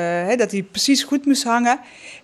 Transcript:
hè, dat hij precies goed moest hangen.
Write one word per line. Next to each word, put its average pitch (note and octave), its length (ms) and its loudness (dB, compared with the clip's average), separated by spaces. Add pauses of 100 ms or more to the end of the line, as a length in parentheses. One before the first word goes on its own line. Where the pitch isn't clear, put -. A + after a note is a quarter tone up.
(260)
hè, A3+ 100 2
dat G#3+ 140 0
hij G3 120 -2
precies B3+ 400 0
goed C#4+ 240 -2
moest C4+ 180 2
hangen. A#3+ 360 2 (440)